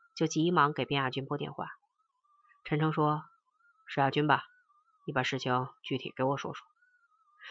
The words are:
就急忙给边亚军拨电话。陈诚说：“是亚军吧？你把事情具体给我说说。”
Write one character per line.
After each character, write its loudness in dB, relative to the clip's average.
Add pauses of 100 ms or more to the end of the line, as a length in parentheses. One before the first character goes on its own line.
(140)
就 2
急 0
忙 4
给 -2
边 0
亚 0
军 -4
拨 -4
电 -8
话。 -8 (920)
陈 -2
诚 2
说 2 (680)
：“是 0
亚 4
军 2
吧？ 4 (640)
你 -6
把 2
事 -2
情 0 (140)
具 -4
体 -12
给 -2
我 2
说 -8
说。” -16 (840)